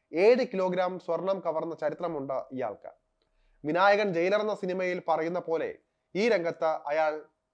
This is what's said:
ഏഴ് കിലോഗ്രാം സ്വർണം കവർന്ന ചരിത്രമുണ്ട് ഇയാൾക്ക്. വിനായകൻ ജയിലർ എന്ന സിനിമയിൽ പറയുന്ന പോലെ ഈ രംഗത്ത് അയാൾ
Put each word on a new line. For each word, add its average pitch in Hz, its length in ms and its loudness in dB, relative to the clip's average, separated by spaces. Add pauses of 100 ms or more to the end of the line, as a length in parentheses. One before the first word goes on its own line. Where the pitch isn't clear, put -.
(120)
ഏഴ് 226 340 6
കിലോഗ്രാം 185 540 -2
സ്വർണം 180 400 -2
കവർന്ന 165 340 -4
ചരിത്രമുണ്ട് 151 640 -4 (140)
ഇയാൾക്ക്. 120 400 -8 (720)
വിനായകൻ 202 500 4
ജയിലർ 185 260 2
എന്ന 214 140 -2
സിനിമയിൽ 180 460 -4
പറയുന്ന 165 380 -2
പോലെ 160 320 -4 (440)
ഈ 196 140 2
രംഗത്ത് 165 440 0 (140)
അയാൾ 156 260 2 (420)